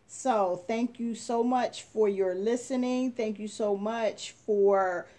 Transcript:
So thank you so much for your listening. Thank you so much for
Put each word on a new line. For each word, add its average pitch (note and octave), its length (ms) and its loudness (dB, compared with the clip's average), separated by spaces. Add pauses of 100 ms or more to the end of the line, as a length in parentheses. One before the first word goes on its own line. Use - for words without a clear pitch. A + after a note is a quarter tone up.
So G3 580 0
thank A#3 320 -2
you A#3 160 -6
so A#3 300 -2
much B3 380 0
for A3 260 2
your F#3+ 260 2
listening. B3 800 -2
Thank G#3+ 260 -4
you G#3+ 100 -8
so G#3 280 -2
much G#3+ 560 -4
for G3 720 2 (120)